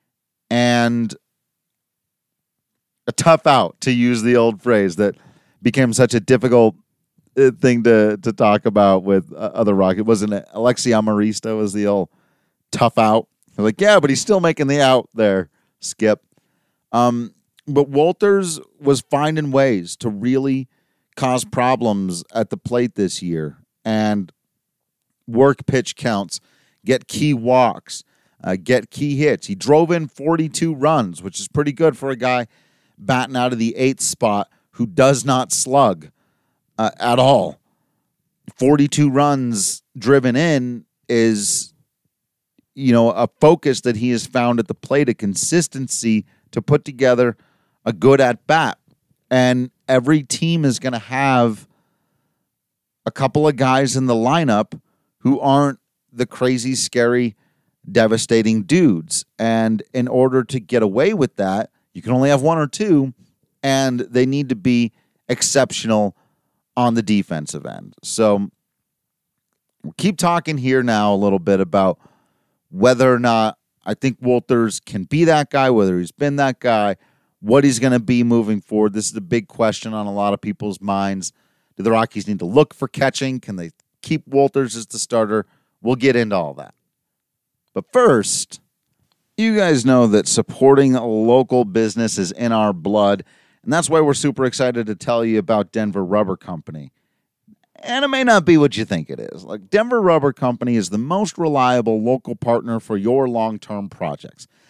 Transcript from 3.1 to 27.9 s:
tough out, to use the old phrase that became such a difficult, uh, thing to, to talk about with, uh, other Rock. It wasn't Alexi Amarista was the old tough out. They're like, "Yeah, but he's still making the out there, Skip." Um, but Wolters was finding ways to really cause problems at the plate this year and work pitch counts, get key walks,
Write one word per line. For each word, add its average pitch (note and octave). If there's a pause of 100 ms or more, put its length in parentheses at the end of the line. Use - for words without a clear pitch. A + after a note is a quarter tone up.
tough -
out, B2
to C3
use A#2+
the A#2+
old A#2
phrase G2+
that G#2 (480)
became B2
such A#2+
a A#2
difficult, A#2 (600)
uh, C3+
thing A#2+
to, G#2+
to A2
talk G#2
about G2
with, F#2+
uh, C#2+
other G2+
Rock. F#2+
It G#2+
wasn't G#2+
Alexi A#2
Amarista G#2+
was G#2
the G#2
old G2+ (640)
tough A#2+
out. A2 (260)
They're G#2
like, A2
"Yeah, G3+
but C#3+
he's C3
still G3
making D#3+
the C#3+
out C3
there, G2 (300)
Skip." - (720)
Um, A#2+ (340)
but C#3+
Wolters F3 (200)
was C#3
finding D3+
ways B2+
to A#2+
really C3 (480)
cause B2+
problems G#2+ (100)
at A2
the G#2+
plate A#2+
this F#2+
year D#2+ (260)
and G#2+ (920)
work C3
pitch B2+
counts, G2+ (440)
get B2+
key D3
walks, A#2+ (380)